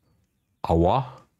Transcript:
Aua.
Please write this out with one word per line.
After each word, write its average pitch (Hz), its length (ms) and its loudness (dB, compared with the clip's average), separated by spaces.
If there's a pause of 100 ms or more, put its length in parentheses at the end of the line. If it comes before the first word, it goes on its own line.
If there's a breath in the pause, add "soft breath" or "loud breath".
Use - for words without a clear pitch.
(600)
Aua. 95 680 -2 (140)